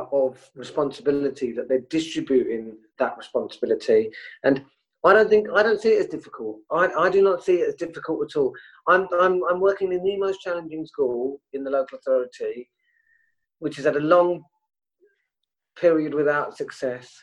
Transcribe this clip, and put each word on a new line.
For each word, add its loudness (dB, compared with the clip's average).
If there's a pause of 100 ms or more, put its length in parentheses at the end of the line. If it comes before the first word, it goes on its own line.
(120)
of -2
responsibility, -2
that -6
they're 0
distributing -2 (220)
that -2
responsibility. 0 (320)
And 2 (380)
I 6
don't 4
think, 4
I 4
don't 2
see 2
it 4
as -2
difficult. -10 (120)
I, 2 (100)
I 4
do 4
not 2
see 2
it -2
as -4
difficult -6
at -8
all. 2 (340)
I'm, 4 (120)
I'm, 4
I'm 0
working 2
in -2
the -2
most -2
challenging -8
school -4 (140)
in -6
the -6
local -2
authority, -4 (920)
which -6
has -4
had 2
a -2
long 4 (1400)
period 2
without 0
success. -8